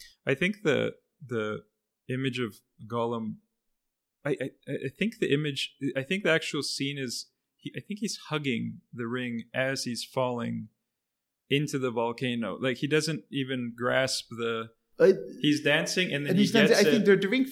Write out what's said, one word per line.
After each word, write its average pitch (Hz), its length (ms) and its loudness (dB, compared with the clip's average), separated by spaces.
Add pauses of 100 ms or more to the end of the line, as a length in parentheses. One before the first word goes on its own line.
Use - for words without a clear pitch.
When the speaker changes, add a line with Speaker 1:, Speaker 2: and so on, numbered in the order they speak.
(260)
Speaker 1:
I 135 80 2
think 180 300 -2
the, 113 300 2 (300)
the 107 360 -4 (480)
image 127 320 -4
of 113 160 -4 (340)
Gollum, 117 460 -2 (880)
I, 143 60 -2
I, 135 200 -4 (180)
I 139 200 -6 (100)
think 214 220 -2
the 165 120 2
image, 143 440 -2 (200)
I 135 60 -2
think 190 220 -4
the 175 80 4
actual 156 320 0
scene 143 340 -4
is, 127 280 -8 (300)
he, - 200 -12
I 139 100 -6
think 208 140 -8
he's - 180 -4 (120)
hugging 120 500 -4 (120)
the 117 140 -8
ring 120 380 -6 (100)
as 131 300 -2
he's 120 200 -6
falling 117 600 -4 (840)
into 143 300 0
the 127 140 -2
volcano. 117 680 -2
Like, 127 180 -2
he 147 100 -2
doesn't 151 420 0
even 127 480 -4
grasp 127 520 0
the, 113 400 -4 (280)
Speaker 2:
Uh, 190 140 8 (300)
Speaker 1:
he's 147 200 4
dancing 165 520 2
and 143 100 -2
then 143 60 -4
Speaker 2:
and 175 80 4
Speaker 1:
he 208 60 6
Speaker 2:
he's 170 80 2
dancing, 220 240 8
Speaker 1:
gets 202 120 6
Speaker 2:
I - 20 6
think 233 120 4
Speaker 1:
it. 175 60 4
Speaker 2:
the, 196 160 8
the 190 40 0
ring 262 240 2